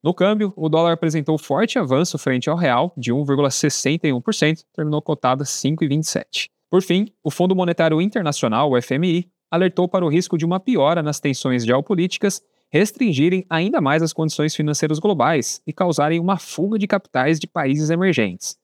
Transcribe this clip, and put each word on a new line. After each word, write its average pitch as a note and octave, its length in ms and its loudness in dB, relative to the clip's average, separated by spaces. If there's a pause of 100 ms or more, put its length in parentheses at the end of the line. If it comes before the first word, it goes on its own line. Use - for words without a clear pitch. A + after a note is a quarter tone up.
No E3 120 0
câmbio, G#3 420 0
o D#3+ 140 -2
dólar E3 240 4
apresentou D#3 440 0
forte E3 400 -2
avanço D3+ 400 0
frente C3 320 -2
ao D#3+ 60 0
real, D#3 400 2
de A#2 160 -4
um C#3 140 0
vírgula C#3 240 2
sessenta D#3 580 0
e C#3 60 2
um B2 80 -2
por A3 120 -2
cento, D#3+ 300 0 (100)
terminou D3+ 280 -2
cotado C#3 420 -2
a - 20 -4
cinco D#3 380 -2
e D3 60 0
vinte D3+ 140 0
e - 40 -4
sete. - 420 -6 (200)
Por F#3 120 4
fim, F#3 260 0 (140)
o D3+ 80 -4
Fundo F3+ 240 0
Monetário E3+ 460 2
Internacional, D#3 720 0
o B2+ 80 2
F A#2+ 160 -2
M D#3 120 0
I, F3 240 0 (220)
alertou F3+ 380 0
para F#3 160 0
o D#3 40 2
risco E3+ 280 0
de D#3 80 0
uma F3+ 140 0
piora D#3 440 2
nas D3 160 -4
tensões B2+ 460 0
geopolíticas F3 760 -2 (280)
restringirem F3+ 800 2
ainda F#3 320 0
mais D3 200 2
as D#3+ 120 -2
condições D#3 420 -2
financeiras D3+ 440 -2
globais D#3 680 0
e D#3 60 -10
causarem E3 480 0
uma F#3 160 0
fuga G3+ 420 -4
de G3 80 -2
capitais D#3 500 0
de - 100 -8
países D3+ 420 -2
emergentes D#3 760 -2